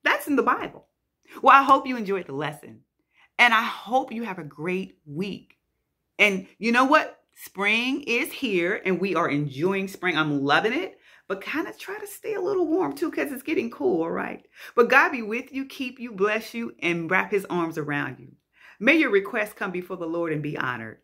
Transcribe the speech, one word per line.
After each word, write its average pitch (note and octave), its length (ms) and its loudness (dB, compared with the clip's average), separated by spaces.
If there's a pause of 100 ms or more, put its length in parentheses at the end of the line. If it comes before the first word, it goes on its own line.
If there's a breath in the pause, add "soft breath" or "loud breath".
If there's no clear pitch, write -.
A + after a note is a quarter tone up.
That's C5 240 2
in C#4+ 80 2
the A#3 60 4
Bible. - 440 -2 (560 loud breath)
Well, C4 160 10
I C4+ 60 6
hope C4+ 220 6
you B3+ 100 -2
enjoyed G3 300 -4
the C3+ 80 -10
lesson. C3+ 480 -8 (560 soft breath)
And A#3+ 140 8
I A3+ 100 4
hope A#3+ 500 -2
you A3+ 100 -8
have F#3 160 -8
a D#3 60 -10
great F3+ 600 -6
week. E3+ 540 -10 (600)
And G3 280 4 (120)
you A3+ 120 0
know B3 140 4
what? D4 340 2 (160)
Spring A3+ 680 -2
is B3+ 280 -2
here G3 540 -2
and F3+ 160 0
we F#3 160 0
are E3 120 2
enjoying D3 600 -2
spring. F3 280 -4
I'm D3 280 0
loving E3+ 280 4
it. - 260 -6 (280 soft breath)
But F#3+ 140 -6
kinda - 360 -6
try G4+ 220 -12
to G#4+ 80 -12
stay A4 280 -10
a G4 60 -4
little F4+ 280 0
warm D#4 260 0
too, E4 160 -4
'cause D4 220 -4
it's A#3+ 100 -10
getting A#3 280 -2
cool, A3+ 320 0
all E3 80 -4
right? - 360 -6 (300 loud breath)
But A#3 120 6
God C#4 220 6
be B3 120 -4
with A3+ 300 -6
you, C4+ 120 -6
keep C4 340 -10
you, A#3+ 140 -12
bless G#3+ 420 -2
you, A#3 260 -8
and E3+ 300 -2
wrap F#3+ 220 2
his F#3+ 140 0
arms E3 300 -2
around C#3+ 440 -6
you. - 160 -20 (420 loud breath)
May C4+ 180 6
your C#4+ 140 4
requests G#3 440 0
come G3 180 -6
before F3+ 240 -8
the E3+ 100 -6
Lord E3+ 260 -2
and D3+ 100 -4
be D3+ 140 -6
honored. A2+ 480 -6